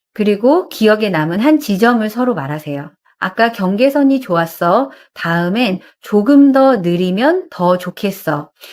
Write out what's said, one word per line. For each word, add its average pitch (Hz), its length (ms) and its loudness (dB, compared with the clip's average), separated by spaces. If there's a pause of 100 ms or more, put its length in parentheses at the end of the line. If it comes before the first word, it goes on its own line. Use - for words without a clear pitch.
(140)
그리고 220 540 0
기억에 214 420 0
남은 165 300 -2
한 302 200 4
지점을 214 480 0
서로 247 260 -2
말하세요. 147 560 -8 (300)
"아까 226 300 -2
경계선이 262 720 0
좋았어. 175 680 -2 (220)
다음엔 180 680 -2 (200)
조금 269 520 4
더 269 240 4
느리면 185 760 -2
더 180 260 0
좋겠어." 180 760 -8 (220)